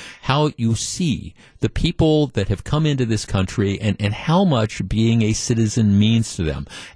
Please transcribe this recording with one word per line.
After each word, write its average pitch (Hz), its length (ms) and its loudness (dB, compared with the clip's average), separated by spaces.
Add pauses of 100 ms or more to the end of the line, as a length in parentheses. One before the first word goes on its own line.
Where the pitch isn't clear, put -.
(220)
how 147 340 0
you 113 200 0
see - 580 -4 (240)
the - 100 -2
people 156 600 2
that 101 200 -2
have 98 140 -2
come 156 240 0
into 135 180 0
this 110 220 -2
country 98 540 -2
and, 104 180 0
and 104 160 -2
how 180 300 0
much 113 440 0
being 113 340 2
a 107 100 2
citizen 110 680 2
means 110 380 2
to 90 80 -2
them 71 220 -4 (300)